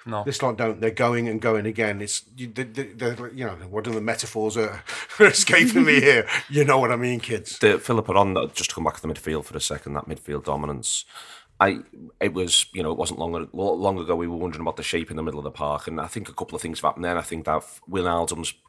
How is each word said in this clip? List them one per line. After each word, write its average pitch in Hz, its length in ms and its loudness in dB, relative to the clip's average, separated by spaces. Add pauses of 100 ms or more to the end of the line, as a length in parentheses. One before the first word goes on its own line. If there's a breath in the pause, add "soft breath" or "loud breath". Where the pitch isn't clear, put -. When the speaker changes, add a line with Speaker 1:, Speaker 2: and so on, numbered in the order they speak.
Speaker 1:
No. 104 200 -4
Speaker 2:
This 139 180 -4
lot 120 140 0
don't, 113 240 -2
they're 110 100 2
going 120 380 0
and 110 120 -4
going 110 260 2
again. 107 340 -2
It's, - 240 -6 (120)
you, 127 120 -12
the, 117 160 -8
the, 120 180 -8
the, 117 520 -6
you 127 120 -8
know, 98 60 -6 (180)
what 107 160 -4
are 120 60 -2
the 110 80 -2
metaphors 110 560 -4
are 101 260 -2 (180 loud breath)
<laughs> - 200 2
escaping 185 640 8
me 147 160 8
here? 123 260 8 (220 loud breath)
You 143 160 4
know 135 140 6
what 123 120 4
I 123 60 0
mean, 123 240 0
kids? - 400 -6
Speaker 3:
The, 104 180 8
Philip, 113 320 0
on, 98 240 4 (200)
just - 160 -4
to - 60 -10
come 85 80 -4
back 76 120 -2
to - 100 -16
the 80 80 -2
midfield 78 300 -4
for - 120 -10
a 73 40 -6
second, 71 340 -6
that 73 140 -6
midfield 73 360 -8
dominance. 71 600 -4 (560 loud breath)
I, 98 200 4 (420)
it 98 100 0
was, 90 400 2
you 95 100 -4
know, 78 80 -2
it 82 60 -4
wasn't 85 220 -4
long, 85 140 -4 (200)
lo-, 92 220 0
long 95 240 0
ago 85 180 0
we 85 100 -2
were 85 120 -4
wondering 82 240 -6
about 80 160 -4
the 80 40 -8
shape 82 280 -4
in 76 80 -8
the 78 40 -2
middle 76 160 -4
of 71 60 -8
the 69 60 -8
park, 73 360 -4
and 80 140 -6
I 82 60 -6
think 101 240 -10
a - 20 -18
couple - 240 -8
of - 60 -8
things 82 160 -6
have - 100 -4
happened 82 160 -4
then. 87 140 0
I - 20 -4
think 80 240 -8
that 78 180 0 (240)
Wijnaldum's 85 680 -2 (140)